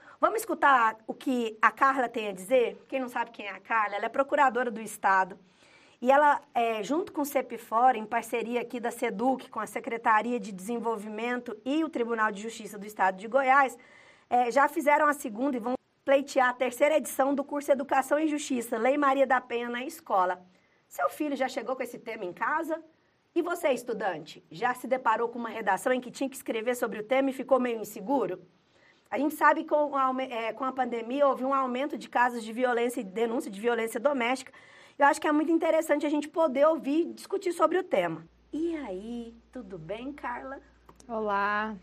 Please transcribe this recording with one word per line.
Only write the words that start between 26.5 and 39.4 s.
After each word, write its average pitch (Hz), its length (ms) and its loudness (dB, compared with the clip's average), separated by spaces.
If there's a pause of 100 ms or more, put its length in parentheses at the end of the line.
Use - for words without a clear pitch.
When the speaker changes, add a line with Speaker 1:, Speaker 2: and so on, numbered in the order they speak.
Speaker 1:
sobre 226 240 -4
o 214 60 -8
tema 269 260 2
e - 20 -6
ficou 262 260 2
meio 240 220 -2
inseguro? 202 600 -2 (680)
A - 60 -4
gente 294 200 -2
sabe 311 260 4
que - 80 -8
com 294 260 2
a 269 60 2
aume-, 262 280 -2
é, 226 220 -4
com 262 120 -8
a 262 80 -2
pandemia 247 540 -2
houve 247 200 0
um 269 80 0
aumento 262 420 -2
de 190 140 -14
casos 240 340 0
de 220 80 -10
violência 247 480 0
e 220 40 -8
denúncia 226 460 -4
de 196 80 -12
violência 226 400 -2
doméstica. 254 540 0 (440)
Eu 294 100 6
acho 302 140 4
que - 60 -2
é 311 60 4
muito 311 180 2
interessante 320 560 2
a - 20 2
gente 294 200 0
poder 294 400 4
ouvir 294 320 2
e 339 140 -2
discutir - 380 -4
sobre 330 240 2
o 381 60 0
tema. 170 420 -2 (280)
E 330 240 -4
aí, 233 580 -10 (160)